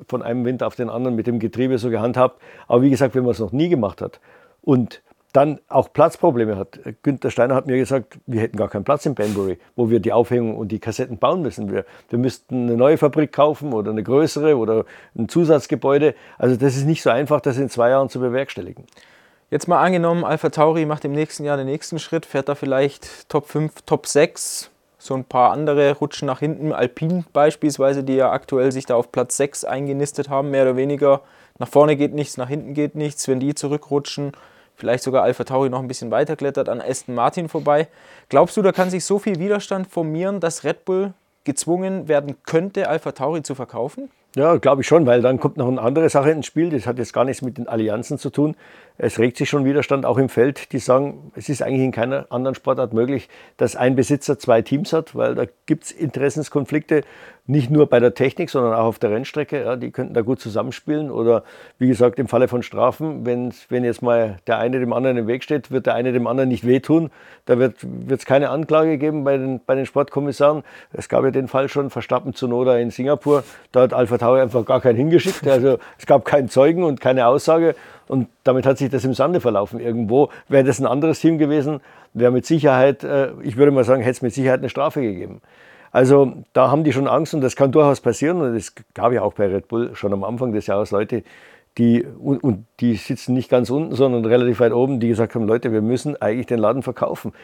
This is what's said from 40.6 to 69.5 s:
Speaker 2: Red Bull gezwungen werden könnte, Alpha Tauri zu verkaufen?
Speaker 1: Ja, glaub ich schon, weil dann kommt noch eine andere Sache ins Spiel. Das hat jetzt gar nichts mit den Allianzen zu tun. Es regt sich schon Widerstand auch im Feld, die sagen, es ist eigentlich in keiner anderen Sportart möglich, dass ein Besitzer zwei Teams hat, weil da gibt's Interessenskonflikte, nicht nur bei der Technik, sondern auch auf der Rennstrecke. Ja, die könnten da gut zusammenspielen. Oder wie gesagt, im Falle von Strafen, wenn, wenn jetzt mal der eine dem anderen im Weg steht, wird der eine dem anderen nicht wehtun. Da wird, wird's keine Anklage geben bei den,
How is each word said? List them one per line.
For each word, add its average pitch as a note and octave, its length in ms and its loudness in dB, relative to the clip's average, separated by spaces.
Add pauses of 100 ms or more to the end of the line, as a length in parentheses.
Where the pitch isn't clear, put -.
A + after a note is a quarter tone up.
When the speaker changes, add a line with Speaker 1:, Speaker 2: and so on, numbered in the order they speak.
Speaker 2:
Red D#3 200 -4
Bull F#3+ 300 -2 (300)
gezwungen F3+ 640 -4
werden C#3+ 360 0
könnte, F#3+ 440 -2
Alpha D3+ 240 -4
Tauri D3+ 300 -4
zu C#3+ 120 -8
verkaufen? C3 560 -8 (260)
Speaker 1:
Ja, D#3 200 4
glaub C3+ 240 4
ich A#2+ 80 -2
schon, D#3+ 180 6
weil A#2+ 160 6
dann B2+ 160 2
kommt - 200 -4
noch B2 100 -2
eine B2+ 120 -2
andere C#3 280 2
Sache D3 240 2
ins D3+ 140 -4
Spiel. E3 240 -2
Das A#2+ 180 -4
hat B2 100 -4
jetzt A#2 140 -6
gar A2+ 120 2
nichts C3 160 -6
mit C3 160 -8
den A#2+ 120 -10
Allianzen A2+ 500 -4
zu C#3+ 120 -8
tun. D3+ 260 -2 (420)
Es A2+ 220 -2
regt A#2+ 160 2
sich C#3+ 120 -2
schon C#3+ 160 0
Widerstand C#3 420 0
auch B2 120 0
im C3+ 100 2
Feld, - 440 0
die - 80 -4
sagen, C#3+ 560 -2
es - 120 -16
ist C#3+ 140 -4
eigentlich C3 220 0
in B2+ 80 -2
keiner C3+ 380 -4
anderen B2+ 260 -4
Sportart B2+ 360 -4
möglich, B2 360 0 (280)
dass B2 200 -2
ein B2+ 180 2
Besitzer C#3 440 0
zwei A#2 240 2
Teams - 300 -4
hat, D#3+ 220 -4
weil A#2+ 220 -2
da A#2+ 80 -2 (220)
gibt's - 260 -4
Interessenskonflikte, C#3+ 1080 -2 (440)
nicht C3 240 0
nur D3 180 6
bei A#2+ 120 6
der A#2+ 140 4
Technik, C#3 340 -2
sondern A#2+ 240 0
auch A2+ 140 2
auf A2 120 -2
der A2 120 0
Rennstrecke. C3+ 520 -4
Ja, A#2 140 -4
die A#2+ 140 -8
könnten - 240 -8
da A#2 80 0
gut B2 180 -2
zusammenspielen. C3 720 -6
Oder A2+ 340 2 (340)
wie B2+ 100 2
gesagt, B2 300 4
im B2+ 80 0
Falle A#2+ 220 2
von B2 140 -4
Strafen, B2 640 -2
wenn, B2 260 -4 (160)
wenn B2 160 -2
jetzt A#2+ 160 -2
mal A#2 460 0
der A2+ 120 -2
eine B2+ 220 -2
dem A#2+ 140 -2
anderen B2+ 240 -2
im A2+ 80 -4
Weg B2+ 160 -4
steht, D3 280 -6
wird C3 140 -4
der A#2+ 100 0
eine B2 180 -2
dem A#2+ 140 -2
anderen B2+ 220 0
nicht A#2+ 180 -4
wehtun. C#3+ 440 2 (340)
Da B2+ 140 2
wird, B2 240 0
wird's B2 420 -6
keine C#3 240 2
Anklage D#3 480 0
geben D3+ 280 -4
bei C#3 120 2
den, C3 280 -4